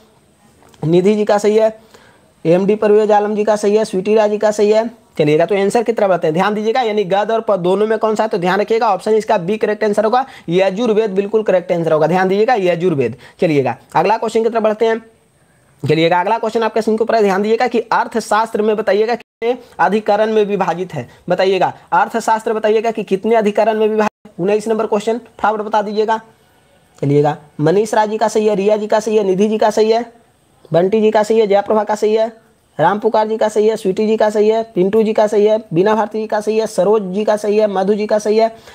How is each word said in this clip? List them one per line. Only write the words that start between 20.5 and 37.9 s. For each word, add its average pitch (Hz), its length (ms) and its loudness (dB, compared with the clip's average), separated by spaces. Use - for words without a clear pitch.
है, 127 160 -10
बताइएगा। 185 440 0
अर्थशास्त्र 220 600 -2
बताइएगा 214 380 0
कि 220 120 -8
कितने 220 320 -2
अधिकरण 214 440 0
में 220 80 2
विभाजित 214 400 -2
है। - 180 -8
उन्नीस 208 220 0
नंबर 220 180 -2
क्वेश्चन 220 320 -2
फटाफट 220 420 -4
बता 214 220 -2
दीजिएगा। 214 400 -2
चलिएगा, 147 360 2
मनीष 185 320 0
राज 214 160 0
जी 214 80 -4
का 220 100 0
सही 214 200 0
है, 214 80 0
रिया 208 220 2
जी 208 100 -6
का 214 120 2
सही 214 180 -2
है, 214 60 2
निधि 190 240 2
जी 214 100 -2
का 214 120 2
सही 220 220 2
है, 233 220 -2
बंटी 190 280 2
जी 214 100 4
का 220 120 2
सही 220 160 2
है, 220 80 2
जयाप्रभा 202 360 2
का 214 120 -4
सही 214 200 0
है, 226 340 -4
राम 180 200 2
पुकार 214 280 0
जी 220 100 -4
का 214 120 0
सही 214 180 2
है, 220 80 2
स्वीटी 208 320 -2
जी 220 100 2
का 220 120 2
सही 214 200 2
है, 226 140 0
पिंटू 214 400 0
जी 214 100 0
का 214 140 2
सही 208 180 2
है, 220 180 2
बीना 196 220 2
भारती 214 240 -4
जी 220 80 -6
का 214 120 -2
सही 220 180 -2
है, 220 100 -2
सरोज 208 360 0
जी 190 200 -4
का 214 140 0
सही 208 200 -2
है, 214 100 2
मधु 196 260 0